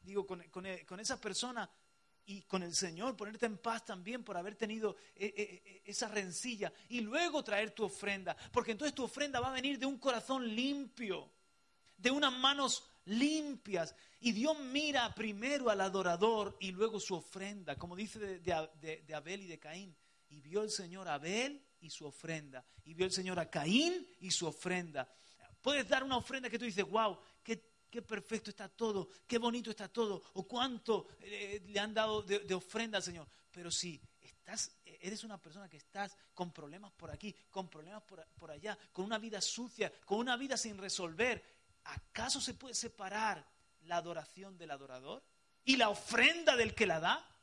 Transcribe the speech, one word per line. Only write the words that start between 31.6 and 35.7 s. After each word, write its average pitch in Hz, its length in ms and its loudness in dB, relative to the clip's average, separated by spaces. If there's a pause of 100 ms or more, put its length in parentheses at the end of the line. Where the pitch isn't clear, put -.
le 202 120 -2
han 214 140 -2
dado 214 300 2
de, 196 160 2
de 190 140 -2
ofrenda 220 440 -2
al 185 60 0
Señor. 170 220 -8 (240)
Pero 175 220 -10
si 160 300 -4 (180)
estás, - 640 -10
eres 190 400 -10
una 208 140 -10
persona 170 320 -16
que 156 80 -20